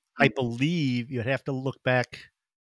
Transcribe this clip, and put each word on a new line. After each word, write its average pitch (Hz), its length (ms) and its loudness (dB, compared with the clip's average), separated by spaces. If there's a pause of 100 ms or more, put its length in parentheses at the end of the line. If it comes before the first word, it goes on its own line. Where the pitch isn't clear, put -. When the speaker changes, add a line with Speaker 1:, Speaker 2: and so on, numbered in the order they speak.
(180)
Speaker 1:
I 139 100 6
Speaker 2:
Mm. 135 80 -2
Speaker 1:
believe 127 760 0
you'd 117 160 -4
have 131 180 -2
to 143 80 -6
look 131 300 -6
back - 480 0 (420)